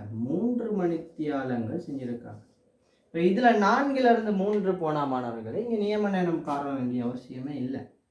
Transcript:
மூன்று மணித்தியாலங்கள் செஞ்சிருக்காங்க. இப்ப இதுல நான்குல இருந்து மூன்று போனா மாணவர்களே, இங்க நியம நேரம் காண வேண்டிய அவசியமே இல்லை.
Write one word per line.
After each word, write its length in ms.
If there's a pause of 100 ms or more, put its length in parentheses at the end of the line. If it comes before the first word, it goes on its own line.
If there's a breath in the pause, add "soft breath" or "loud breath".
(260)
மூன்று 420 (140)
மணித்தியாலங்கள் 1040
செஞ்சிருக்காங்க. 560 (600)
இப்ப 160
இதுல 280 (100)
நான்குல 540
இருந்து 200
மூன்று 420
போனா 300
மாணவர்களே, 580
இங்க 140
நியம 320
நேரம் 420
காண 180
வேண்டிய 380
அவசியமே 560
இல்லை. 180 (300)